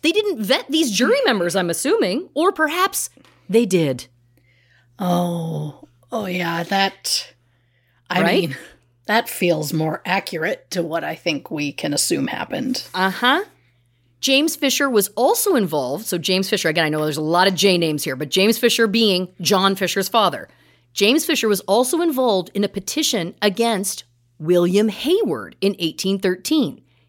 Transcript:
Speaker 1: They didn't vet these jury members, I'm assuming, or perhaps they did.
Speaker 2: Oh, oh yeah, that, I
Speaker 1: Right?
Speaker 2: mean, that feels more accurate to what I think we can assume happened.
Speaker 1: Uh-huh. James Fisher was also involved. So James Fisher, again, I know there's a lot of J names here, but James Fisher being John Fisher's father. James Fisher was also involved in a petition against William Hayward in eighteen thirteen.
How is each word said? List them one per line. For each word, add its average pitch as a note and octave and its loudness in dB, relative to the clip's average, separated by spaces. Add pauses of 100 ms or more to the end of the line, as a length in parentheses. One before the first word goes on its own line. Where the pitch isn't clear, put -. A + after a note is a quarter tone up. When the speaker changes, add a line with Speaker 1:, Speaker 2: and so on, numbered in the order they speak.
Speaker 1:
They D#4+ 4
didn't F#4+ 0
vet A#3+ 0
these D4+ 0
jury C#4+ 2
members, F#3 0
I'm F3 0
assuming, C4+ -2
or F4 2
perhaps D#4+ -2 (400)
they A3+ 4
did. D#3+ 0 (920)
Speaker 2:
Oh, E3+ -2 (240)
oh G#3+ -4
yeah, F3 -4
that, - -4 (800)
I F3+ 2
Speaker 1:
Right? F3 2
Speaker 2:
mean, C3 -10 (500)
that A3+ 2
feels D#3 0
more D#3 -2
accurate F3+ -4
to F3+ -2
what D#3+ -4
I D#3 -6
think D3+ -6
we D3 -4
can D3 -4
assume C#3 0
happened. - -6
Speaker 1:
Uh-huh. A#3+ 0 (760)
James C#4+ 2
Fisher C#4 0
was A3 2
also F#4 2
involved. D#3 -2
So F3 -4
James F#3 0
Fisher, F#3 0
again, D#3+ 2
I D3+ 0
know D3+ 0
there's D3+ -2
a D#3 -4
lot E3+ 4
of G3 0
J F#3 4
names D#3 -2
here, C3+ -6
but C#3 -8
James G#3 2
Fisher A3+ 2
being G3 2 (120)
John F#3+ 2
Fisher's F#3+ -2
father. F3 2 (460)
James A#3+ 2
Fisher B3+ 0
was G3+ 0
also B3+ 0
involved B3 0
in G3 -2
a G3+ -2
petition F#3+ -4
against G#3 0 (360)
William F3+ 2
Hayward A3+ -2
in G3 2
eighteen F#3 -2
thirteen. F#3+ -2 (280)